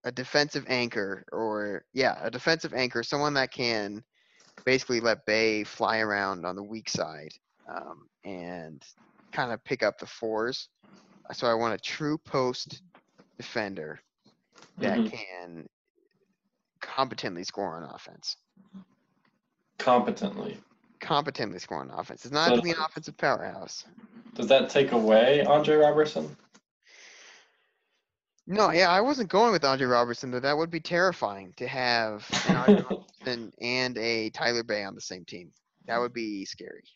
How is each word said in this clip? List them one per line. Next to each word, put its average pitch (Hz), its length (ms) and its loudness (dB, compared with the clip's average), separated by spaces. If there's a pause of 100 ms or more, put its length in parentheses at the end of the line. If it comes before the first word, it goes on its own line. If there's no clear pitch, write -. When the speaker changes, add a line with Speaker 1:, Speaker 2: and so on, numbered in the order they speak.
Speaker 1:
a 123 80 -6
defensive 139 560 -2
anchor 113 640 -2
or, 104 640 -4
yeah, 127 280 0
a 104 80 -4
defensive 160 440 -2
anchor, 120 280 -2
someone 147 340 -2
that 131 160 0
can 107 520 -4 (640)
basically 127 340 2
let 110 260 0
Bey 107 380 2
fly 110 360 -2
around 98 460 -2
on 90 100 -4
the 98 80 -10
weak 107 260 -12
side, 78 420 -6 (360)
um, 82 400 -14 (180)
and 87 580 -12 (480)
kinda 120 340 -4
pick 127 180 -4
up 104 140 0
the - 80 -12
fours. 110 600 -4 (680)
So - 140 -2
I 117 60 4
want 113 200 0
a 95 40 -4
true 151 400 -6
post - 640 -4 (560)
defender 98 600 -8 (800)
that - 200 0
Speaker 2:
Mm-hmm. 110 160 0
Speaker 1:
can 87 540 -14 (1120)
competently 107 640 -4
score 90 320 -6
on 85 60 -12
offense. - 520 -14 (1400)
Speaker 2:
Competently. 104 800 0 (420)
Speaker 1:
Competently 143 600 -2
score 82 200 -10
on 67 120 -10
offense. - 340 -12
It's 131 80 -10
not 156 160 2
Speaker 2:
So 240 80 6
Speaker 1:
to - 40 4
be 170 100 -2
an 165 80 -2
offensive - 380 -8
powerhouse. 101 680 -4 (500)
Speaker 2:
Does 117 120 -4
that 131 220 8
take 139 220 4
away 120 540 8
Andre 151 300 6
Robertson? 151 600 4 (2000)
Speaker 1:
No, 196 260 4
yeah, 175 180 6
I 180 100 6
wasn't 247 300 0
going 220 240 6
with 160 100 2
Andre 135 240 4
Robertson, 120 440 2
but 123 100 -2
that 143 160 2
would 165 120 0
be 165 120 -6
terrifying 117 760 0
to 139 100 -6
have 120 600 -2 (220)
an 180 80 6
Andre 131 260 6
Speaker 2:
<laughs> - 60 -12
Speaker 1:
Robertson - 720 -8
and 127 360 -2
a 113 340 -2
Tyler 120 320 -2
Bey 104 200 -4
on 98 120 -10
the - 60 -16
same 92 240 -12
team. - 260 -16 (360)
That 117 120 -2
would 123 140 -2
be 107 320 -8
scary. - 380 -16 (120)